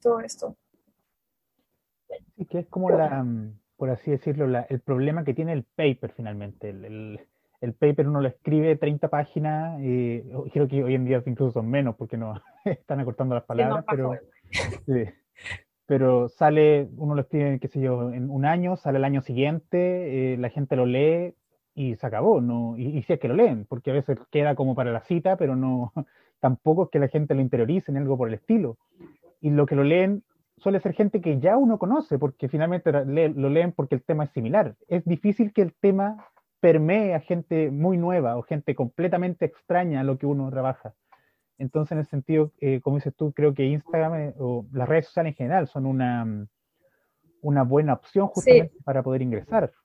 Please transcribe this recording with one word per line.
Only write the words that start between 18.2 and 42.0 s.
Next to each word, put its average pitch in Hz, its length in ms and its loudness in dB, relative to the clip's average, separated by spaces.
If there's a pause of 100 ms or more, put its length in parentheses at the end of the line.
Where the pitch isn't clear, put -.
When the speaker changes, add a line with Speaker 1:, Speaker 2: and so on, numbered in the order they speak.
Speaker 2:
un 139 160 -2
año, 175 300 0
sale 135 220 -2
el 135 60 2
año 139 160 0
siguiente, 147 1120 -2
eh, 123 60 -4
la 123 100 -4
gente 139 280 -2
lo 127 100 2
lee 156 480 0 (400)
y 127 220 -4
se - 100 -10
acabó, 131 340 2
¿no? 117 380 -2
Y, 143 200 -4
y 117 40 -4
si - 120 -2
es - 60 -2
que 135 80 -4
lo 131 60 0
leen, 151 320 2
porque 127 240 -8
a 131 40 -2
veces 139 240 -2 (120)
queda 147 240 0
como 131 200 -2
para 120 180 -2
la 113 100 -4
cita, 185 340 0
pero 135 200 0
no, 127 380 -2
<laughs> - 460 -14
tampoco 156 440 2
es 160 60 -4
que 160 80 0
la 139 100 2
gente 151 260 0
lo 135 60 2
interiorice 131 520 0
ni 139 60 -2
algo 139 180 0
por 120 120 -2
el 113 60 -4
estilo. 147 440 0 (600)
Y 151 100 0
lo 147 160 4
que 151 100 -2
lo 139 80 4
leen 185 380 2 (360)
suele 196 220 0
ser - 140 -4
gente 208 260 0
que 151 200 0
ya 185 160 4
uno 247 220 4
conoce, 240 400 0
porque 139 300 -2
finalmente 165 440 0
la-, 143 120 0
le-, 151 260 2
lo 139 200 0
leen 170 220 2
porque 143 240 -2
el 123 60 -6
tema 151 220 -2
es 139 60 -8
similar. 131 460 0 (100)
Es 175 180 -2
difícil 208 480 0
que 208 100 2
el 170 120 -2
tema 202 540 0 (320)
permee 175 540 4
a 151 60 -2
gente 160 520 -2
muy 175 260 0
nueva 170 380 0
o 120 60 -6
gente 147 340 -4
completamente 175 680 -2
extraña 170 560 -2
a 135 40 -2
lo 135 120 0
que 143 100 -6
uno 139 240 -2
trabaja. 131 440 -6 (640)
Entonces, 151 340 -4
en 156 60 -2
ese 151 120 -6